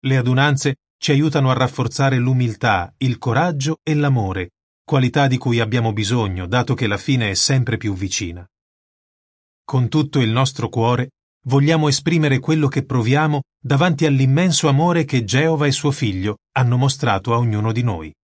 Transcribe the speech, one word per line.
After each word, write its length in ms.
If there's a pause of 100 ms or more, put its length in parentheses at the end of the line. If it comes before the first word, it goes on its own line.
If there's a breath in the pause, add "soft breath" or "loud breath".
Le 160
adunanze 600 (220)
ci 140
aiutano 380
a 40
rafforzare 640
l'umiltà, 800
il 200
coraggio 640
e 100
l'amore, 560 (320)
qualità 460
di 100
cui 220
abbiamo 320
bisogno, 540
dato 280
che 140
la 80
fine 340
è 40
sempre 420
più 180
vicina. 500 (1200)
Con 240
tutto 300
il 120
nostro 380
cuore, 420 (360)
vogliamo 420
esprimere 520
quello 280
che 160
proviamo 580 (160)
davanti 480
all'immenso 640
amore 360
che 200
Geova 420
e 60
suo 180
Figlio 480 (140)
hanno 240
mostrato 560
a 60
ognuno 340
di 100
noi. 300 (120)